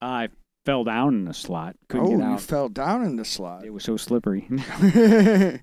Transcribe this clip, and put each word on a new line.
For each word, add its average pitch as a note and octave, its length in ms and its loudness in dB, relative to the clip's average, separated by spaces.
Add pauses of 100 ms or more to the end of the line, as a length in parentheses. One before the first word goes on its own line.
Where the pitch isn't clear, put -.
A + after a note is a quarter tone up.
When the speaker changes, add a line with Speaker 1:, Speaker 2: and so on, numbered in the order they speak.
Speaker 1:
I B2 260 -4 (380)
fell C3+ 180 0
down A#2+ 320 0
in G2 100 -2
the E2 80 -8
slot. E2+ 440 -10 (100)
Couldn't C3 180 -2
Speaker 2:
Oh, F#3 40 2
Speaker 1:
get A3+ 80 2
Speaker 2:
you - 60 2
Speaker 1:
out. - 180 -4
Speaker 2:
fell C#3+ 260 -4
down C#3 360 -4
in D#3+ 120 -4
the A2 80 -6
slot. F#2 400 -10
Speaker 1:
It A2 60 -14
was G#2 160 -12
so A2+ 100 -2
slippery. G#2+ 540 -2
<laughs> - 0 -
Speaker 2:
<laughs> G3 1120 4